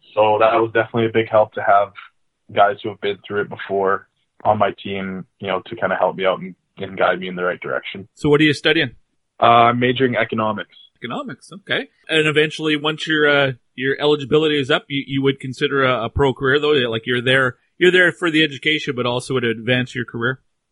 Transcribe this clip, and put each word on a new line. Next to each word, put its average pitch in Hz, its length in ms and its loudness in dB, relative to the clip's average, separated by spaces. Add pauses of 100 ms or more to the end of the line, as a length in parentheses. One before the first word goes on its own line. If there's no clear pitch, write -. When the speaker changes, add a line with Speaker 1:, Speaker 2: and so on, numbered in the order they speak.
(140)
Speaker 1:
So 107 260 2
that 110 160 4
was 113 180 0
definitely 113 320 0
a 110 80 -2
big 110 160 0
help 107 240 2
to 107 80 -8
have 101 320 2 (600)
guys 101 300 2
who 113 60 -6
have 98 100 -12
been 101 260 -4
through 104 160 -4
it 95 80 -6
before 98 580 -2 (360)
on 107 140 2
my 101 140 0 (120)
team, 95 420 -8 (140)
you 101 80 -10
know, 92 200 -2
to - 80 -12
kinda 95 200 -2
help 92 220 -2
me 95 80 -4
out 92 140 0
and, 90 160 -12 (220)
and 95 200 -12
guide 92 220 0
me 92 100 -10
in 92 60 -10
the 90 80 -6
right 90 180 -4
direction. - 540 -10
Speaker 2:
So - 140 -2
what 147 120 4
are 156 40 6
you 151 80 4
studying? 156 420 0 (460)
Speaker 1:
Uh, 117 300 8
I'm 120 80 -2
majoring 123 380 0
economics. 107 580 -4 (220)
Speaker 2:
Economics, 156 540 -12
okay. 185 380 -8 (180)
And 156 200 0
eventually, 151 480 0
once 151 320 -4
your, 151 200 2
uh, 143 240 4 (220)
your 135 260 -4
eligibility 151 600 2
is 127 100 -4
up, 147 180 0
you, 139 200 -6
you 135 160 -2
would 135 160 2
consider 135 440 -2
a, 123 220 0
a 117 40 -6
pro 139 240 0
career, 139 260 0
though? 147 140 2
Like, 120 340 0
you're 123 140 0
there, 127 360 2 (220)
you're 175 120 6
there 180 200 6
for 170 180 -2
the 156 140 4
education, 147 520 -2
but 123 120 -2
also 123 320 -2
to 120 100 0
advance 120 460 -2
your 120 100 -6
career? 120 360 -4 (300)